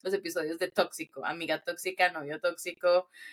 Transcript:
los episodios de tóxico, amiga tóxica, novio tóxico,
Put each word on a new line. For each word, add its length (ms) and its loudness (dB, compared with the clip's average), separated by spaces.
los 120 -2
episodios 460 -2
de 100 0
tóxico, 560 -2
amiga 360 -2
tóxica, 500 0
novio 300 -8
tóxico, 680 2